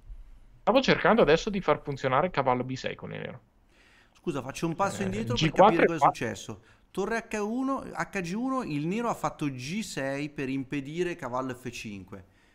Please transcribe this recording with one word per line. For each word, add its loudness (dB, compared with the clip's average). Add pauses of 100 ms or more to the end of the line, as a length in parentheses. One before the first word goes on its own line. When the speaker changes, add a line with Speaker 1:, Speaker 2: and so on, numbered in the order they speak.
(600)
Speaker 1:
Stavo 4
cercando 6
adesso 6
di -2
far 2
funzionare 0
cavallo 2
B -6
sei -6
con -12
il -8
nero. -10 (720)
Speaker 2:
Scusa, -6
faccio -6
un -2
passo -2
Speaker 1:
Eh, -
Speaker 2:
indietro -2
per 4
Speaker 1:
G -4
quattro 8
Speaker 2:
capire 4
cosa 4
è -2
Speaker 1:
e -4
quattro. 4
Speaker 2:
successo. -6 (280)
Torre -4
H -6
uno, -2
H -6
G -4
uno, -2
il -4
nero -2
ha 0
fatto -4
G -6
sei -4
per -4
impedire -4
cavallo -4
F -12
cinque. -12 (300)